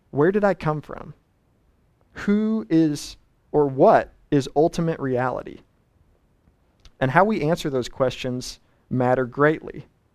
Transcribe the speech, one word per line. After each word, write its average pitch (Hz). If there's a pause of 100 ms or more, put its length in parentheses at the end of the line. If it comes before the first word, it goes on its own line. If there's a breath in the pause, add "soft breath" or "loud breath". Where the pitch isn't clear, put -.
(100)
"Where 151
did 208
I 196
come 156
from? - (1000)
Who 214
is 160 (360)
or 147
what 135 (180)
is 139
ultimate 165
reality?" 127 (1400)
And 131
how 175
we 214
answer 156
those 127
questions 127 (300)
matter 127
greatly. 143 (280)